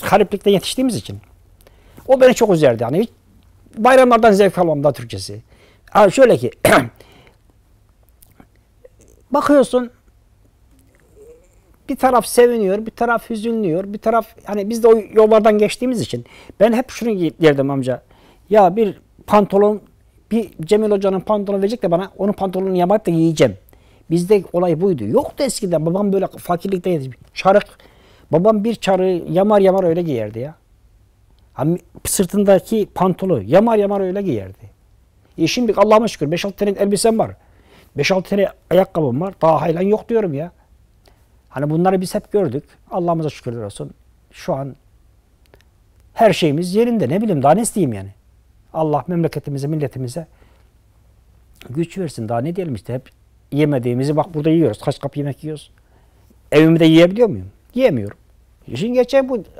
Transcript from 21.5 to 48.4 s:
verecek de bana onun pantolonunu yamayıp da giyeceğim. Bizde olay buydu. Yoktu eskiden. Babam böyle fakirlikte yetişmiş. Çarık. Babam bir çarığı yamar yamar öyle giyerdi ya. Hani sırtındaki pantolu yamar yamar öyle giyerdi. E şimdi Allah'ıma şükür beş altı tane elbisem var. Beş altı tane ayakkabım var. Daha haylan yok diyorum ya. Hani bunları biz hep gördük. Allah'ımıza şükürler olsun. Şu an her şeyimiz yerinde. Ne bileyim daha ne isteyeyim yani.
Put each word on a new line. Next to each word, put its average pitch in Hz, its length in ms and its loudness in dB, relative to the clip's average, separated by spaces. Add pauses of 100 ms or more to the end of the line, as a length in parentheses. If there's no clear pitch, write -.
verecek 214 220 -4
de 175 80 0
bana 185 260 -2
onun 202 160 -2
pantolonunu 190 440 -4
yamayıp 185 280 0
da 185 60 -2
giyeceğim. 160 460 2 (520)
Bizde 175 340 2 (100)
olay 175 280 0
buydu. 170 240 -2
Yoktu 247 380 -2
eskiden. 175 420 -4
Babam 196 280 -2
böyle 190 140 -2
fakirlikte 180 640 -6
yetişmiş. 135 280 -6 (160)
Çarık. 196 340 2 (640)
Babam 196 320 2
bir 226 120 -2
çarığı 185 540 0
yamar 202 320 2
yamar 190 220 2
öyle 170 180 0
giyerdi 113 380 -6
ya. 147 160 -12 (1000)
Hani 160 260 -2 (260)
sırtındaki 196 800 0 (100)
pantolu 180 460 0
yamar 202 360 2
yamar 202 240 0
öyle 190 200 -4
giyerdi. 101 500 -8 (640)
E 160 100 0
şimdi 226 300 -4
Allah'ıma 214 300 4
şükür 151 240 -6
beş 175 140 -4
altı 196 100 -8
tane 208 160 -2
elbisem 208 480 0
var. 110 160 -4 (600)
Beş 143 140 0
altı 185 180 -2
tane 202 180 0 (220)
ayakkabım 160 520 0
var. 190 200 -6
Daha 156 200 2
haylan 165 200 -2
yok 208 280 -2
diyorum 214 240 -2
ya. 156 180 -10 (1000)
Hani 147 200 -6
bunları 185 320 0
biz 185 140 -8
hep - 160 -10
gördük. 160 320 -4 (280)
Allah'ımıza 170 380 -4
şükürler 120 340 -12
olsun. 104 280 -14 (400)
Şu - 220 -8
an 135 220 -10 (1400)
her 214 200 4
şeyimiz 175 420 -2
yerinde. 220 340 0
Ne 185 120 -2
bileyim 185 220 -2
daha 147 100 6
ne 208 80 0
isteyeyim 175 320 -2
yani. 98 160 -12 (640)